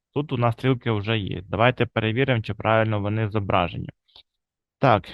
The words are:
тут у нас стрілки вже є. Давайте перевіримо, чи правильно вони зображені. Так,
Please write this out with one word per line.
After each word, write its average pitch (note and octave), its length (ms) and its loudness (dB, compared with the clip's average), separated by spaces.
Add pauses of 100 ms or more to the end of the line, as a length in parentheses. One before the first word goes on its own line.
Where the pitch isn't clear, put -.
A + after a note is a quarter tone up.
(140)
тут D3+ 180 -4
у C3+ 60 -2
нас A#2+ 180 2
стрілки B2+ 360 -2
вже G#2+ 260 -2
є. F#2 300 -6
Давайте A#2+ 380 2
перевіримо, A#2 560 0
чи - 120 -8
правильно A2 460 2
вони G#2+ 300 -2
зображені. G2 600 -2 (880)
Так, A2+ 340 2